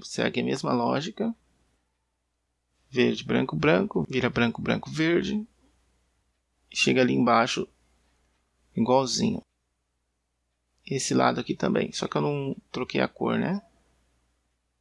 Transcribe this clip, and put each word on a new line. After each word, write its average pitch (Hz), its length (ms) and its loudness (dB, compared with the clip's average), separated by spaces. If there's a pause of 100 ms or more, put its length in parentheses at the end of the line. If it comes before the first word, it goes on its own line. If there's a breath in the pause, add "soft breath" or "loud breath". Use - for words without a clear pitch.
Segue 117 380 -2
a 120 40 -2
mesma 135 280 -2
lógica. 135 600 -2 (1600)
Verde, 120 320 2
branco, 127 320 0
branco. 156 540 2
Vira 123 200 0
branco, 117 320 0
branco, 113 300 -4
verde. 190 560 0 (1200)
E - 60 -18
chega 131 240 2
ali 127 140 4
embaixo 120 520 2 (1080)
igualzinho. 117 680 2 (1400)
Esse 135 280 -2
lado 127 260 2
aqui - 160 -6
também. - 360 0
Só - 140 -6
que - 100 -8
eu 151 60 0
não 143 340 -4 (140)
troquei 127 300 -4
a 127 80 2
cor, 117 300 -2
né? 165 220 -2 (1200)